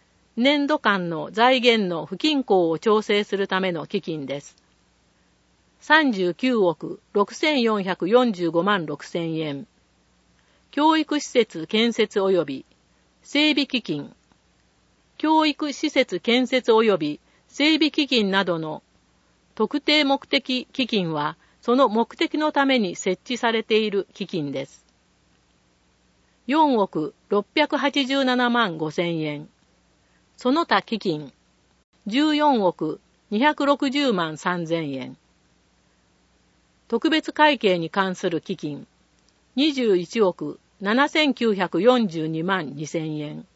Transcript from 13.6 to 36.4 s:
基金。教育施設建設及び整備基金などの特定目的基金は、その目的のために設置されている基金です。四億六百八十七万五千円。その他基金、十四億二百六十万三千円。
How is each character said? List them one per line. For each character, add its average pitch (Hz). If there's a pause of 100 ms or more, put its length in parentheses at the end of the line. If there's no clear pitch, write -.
基 240
金。 147 (1040)
教 311
育 294
施 -
設 254
建 240
設 247
及 220
び 151 (300)
整 311
備 302
基 294
金 208
な 196
ど 175
の 156 (720)
特 254
定 302
目 269
的 262
基 262
金 180
は、 151 (240)
そ 240
の 262
目 226
的 320
の 302
た 277
め 262
に 196
設 -
置 247
さ 233
れ 220
て 214
い 214
る 196
基 196
金 151
で 135
す。 - (1600)
四 294
億 170 (160)
六 202
百 294
八 277
十 269
七 247
万 226
五 156
千 170
円。 151 (880)
そ 254
の 330
他 202
基 -
金、 151 (760)
十 294
四 294
億 160 (300)
二 208
百 302
六 285
十 277
万 160
三 180
千 160
円。 131 (1700)